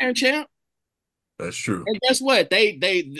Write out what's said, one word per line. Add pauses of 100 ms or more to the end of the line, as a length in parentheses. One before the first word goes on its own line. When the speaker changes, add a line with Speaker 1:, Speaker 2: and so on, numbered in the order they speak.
Speaker 1:
came,
champ. (880)
Speaker 2:
That's
true.
Speaker 1:
And (100)
guess
what?
They,
they,